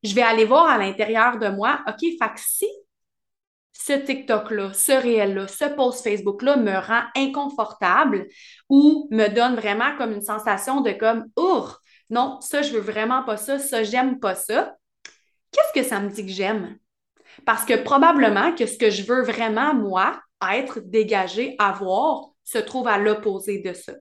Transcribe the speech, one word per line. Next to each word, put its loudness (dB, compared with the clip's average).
je -6
vais 4
aller 4
voir 6
à 4
l'intérieur 0
de -2
moi, -2
OK, -10
fait -2
que -16
si -4
ce -6
TikTok-là, -2
ce 0
réel-là, 2
ce -6
post -2
Facebook-là 0
me 2
rend 0
inconfortable 0
ou 6
me 4
donne 2
vraiment 0
comme -4
une -8
sensation -2
de 0
comme, 0
Ourgh, « 0
Non, -2
ça, -4
je -4
veux 0
vraiment -2
pas -4
ça, -4
ça, -2
j'aime -2
pas -2
ça. » -4
Qu'est-ce 2
que -2
ça -2
me -4
dit -10
que -10
j'aime ? -4
Parce 0
que 2
probablement 4
que -2
ce -8
que 4
je -4
veux 0
vraiment, 0
moi, 0
être, -4
dégager, 0
avoir, 0
se -6
trouve -4
à 2
l'opposé -2
de -8
ça. -14